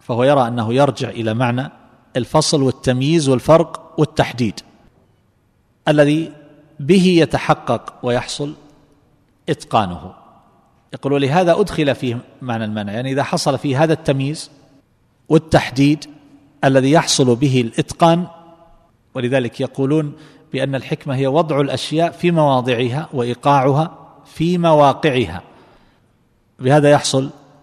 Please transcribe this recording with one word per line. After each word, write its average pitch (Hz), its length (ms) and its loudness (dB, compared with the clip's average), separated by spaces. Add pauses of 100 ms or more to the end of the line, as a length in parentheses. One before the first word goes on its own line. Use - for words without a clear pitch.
فهو 123 240 -2
يرى 139 240 2
أنه 117 260 -4
يرجع 131 340 0
إلى 110 260 -4
معنى 127 360 -4 (460)
الفصل 139 460 0
والتمييز 135 680 0
والفرق 165 720 2
والتحديد - 600 -2 (1300)
الذي 151 440 2 (480)
به 175 260 4
يتحقق - 960 0
ويحصل 127 520 -4 (960)
إتقانه. 92 680 -4 (760)
يقول: 135 200 -6
"ولهذا 156 480 2
أدخل 151 340 0
فيه 120 240 -4 (240)
معنى 117 220 -6
المنع"، 107 280 -6
يعني 127 200 -6
إذا 135 100 -2
حصل 147 360 -2
فيه 143 260 0
هذا 160 80 0
التمييز 143 580 -4 (760)
والتحديد 143 760 0 (600)
الذي 135 280 4
يحصل 139 440 2
به 131 240 2
الإتقان، 165 640 0 (880)
ولذلك 123 460 -2
يقولون 143 520 -2 (400)
بأن 135 220 -4
الحكمة 135 400 -6
هي 135 120 -2
وضع 147 340 0
الأشياء 156 500 -2
في - 200 -2
مواضعها 131 840 0
وإيقاعها 139 840 0 (260)
في 175 340 -4
مواقعها، 139 840 2 (1160)
بهذا 143 320 4
يحصل 139 400 0 (320)